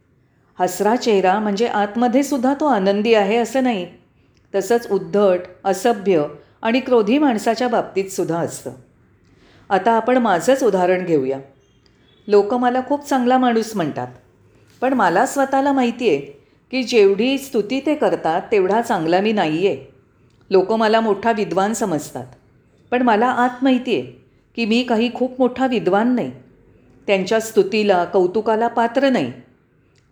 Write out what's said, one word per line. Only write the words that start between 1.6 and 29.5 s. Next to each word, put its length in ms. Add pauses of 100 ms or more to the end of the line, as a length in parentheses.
आतमध्ये 560
सुद्धा 320
तो 120
आनंदी 480
आहे 220
असं 260
नाही. 240 (680)
तसंच 360
उद्धट, 500 (240)
असभ्य 600 (380)
आणि 180
क्रोधी 380
माणसाच्या 500
बाबतीत 420
सुद्धा 280
असतं. 320 (1000)
आता 220
आपण 260
माझंच 460
उदाहरण 400
घेऊया. 340 (920)
लोक 260
मला 340
खूप 200
चांगला 300
माणूस 380
म्हणतात, 320 (720)
पण 120
मला 340
स्वतःला 460
माहिती 360
आहे 100 (520)
की, 120
जेवढी 560
स्तुती 480
ते 80
करतात, 480 (100)
तेवढा 300
चांगला 380
मी 120
नाही 340
आहे. 260 (580)
लोक 220
मला 280
मोठा 320
विद्वान 400
समजतात, 540 (640)
पण 120
मला 240
आत 240 (120)
माहिती 320
आहे 80 (540)
की, 80
मी 180
काही 320
खूप 260
मोठा 260
विद्वान 480
नाही, 160 (760)
त्यांच्या 340
स्तुतीला, 640
कौतुकाला 640
पात्र 400
नाही. 240 (800)